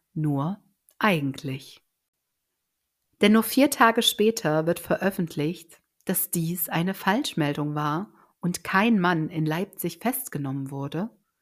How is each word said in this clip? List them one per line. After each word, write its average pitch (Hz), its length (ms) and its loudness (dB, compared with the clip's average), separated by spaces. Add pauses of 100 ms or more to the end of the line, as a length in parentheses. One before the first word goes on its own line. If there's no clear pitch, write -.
(140)
nur 151 440 0 (380)
eigentlich. 139 840 -2 (1400)
Denn 208 120 6
nur 220 100 6
vier 269 260 4
Tage 233 320 4
später 170 640 2
wird 170 140 0
veröffentlicht, 170 1000 -4 (240)
dass - 280 -4
dies 170 360 -2
eine 180 280 -2
Falschmeldung 151 800 -2
war 151 360 -2 (300)
und - 240 -4
kein 214 340 2
Mann 170 300 2
in 160 160 -2
Leipzig 170 540 -4
festgenommen 139 680 -6
wurde 147 400 -6 (320)